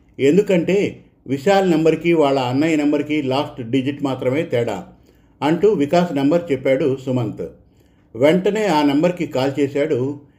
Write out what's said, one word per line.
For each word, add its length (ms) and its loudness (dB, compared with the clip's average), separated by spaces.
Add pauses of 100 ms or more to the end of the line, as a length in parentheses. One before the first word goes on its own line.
(200)
ఎందుకంటే 840 2 (240)
విశాల్ 440 2
నంబర్కి 420 2
వాళ్ళ 260 2
అన్నయ్య 360 0
నంబర్కి 460 0
లాస్ట్ 480 -4
డిజిట్ 340 -2
మాత్రమే 400 -2
తేడా," 440 -4 (540)
అంటూ 280 2
వికాస్ 460 2
నంబర్ 360 0
చెప్పాడు 540 0
సుమంత్. 360 -4 (720)
వెంటనే 500 0
ఆ 180 2
నంబర్కి 440 0
కాల్ 320 -2
చేశాడు 600 -2 (200)